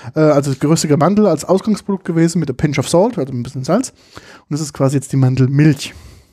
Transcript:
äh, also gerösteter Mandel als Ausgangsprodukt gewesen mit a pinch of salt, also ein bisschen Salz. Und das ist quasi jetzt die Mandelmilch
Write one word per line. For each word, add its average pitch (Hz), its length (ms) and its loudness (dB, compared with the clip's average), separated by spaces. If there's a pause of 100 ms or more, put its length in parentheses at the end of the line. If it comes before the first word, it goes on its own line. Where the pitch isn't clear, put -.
(160)
äh, 160 40 -2
also 143 340 2
gerösteter 151 440 0
Mandel 202 280 2
als 160 200 0
Ausgangsprodukt 196 600 -2
gewesen 165 340 0
mit 147 120 -4
a - 20 -6
pinch 143 240 -2
of 131 100 -2
salt, 214 300 2
also 131 160 -6
ein 123 80 -6
bisschen 127 220 -10
Salz. 190 260 -2
Und - 640 -18
das 147 100 -4
ist 147 120 -8
quasi 139 240 0
jetzt - 160 -6
die 139 40 0
Mandelmilch 135 800 2 (380)